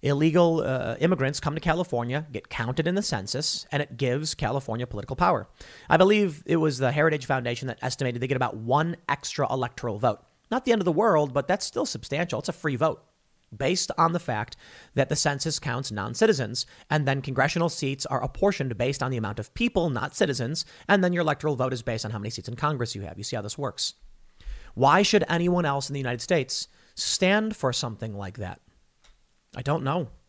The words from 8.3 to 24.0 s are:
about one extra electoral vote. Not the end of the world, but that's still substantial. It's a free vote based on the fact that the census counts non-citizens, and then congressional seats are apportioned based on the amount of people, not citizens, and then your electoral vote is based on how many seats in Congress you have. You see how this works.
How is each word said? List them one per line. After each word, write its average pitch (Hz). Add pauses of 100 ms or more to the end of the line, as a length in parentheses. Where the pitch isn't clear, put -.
about 127
one 139 (120)
extra -
electoral 120
vote. 110 (280)
Not 254
the 247
end 226
of 175
the 175
world, 151
but 139
that's 196
still -
substantial. 151
It's 131
a -
free 143
vote 143 (520)
based 143
on 165
the 170
fact 113 (380)
that 135
the 151
census 143
counts 123
non-citizens, 117 (240)
and 151
then 135
congressional 139
seats 139
are 131
apportioned 135
based 135
on 131
the 127
amount 110
of -
people, 190
not 123
citizens, 139 (240)
and 196
then 180
your 175
electoral 151
vote 127
is 117
based 113
on 107
how 113
many 107
seats -
in 104
Congress 139
you 98
have. 82
You 98
see -
how 107
this 104
works. - (800)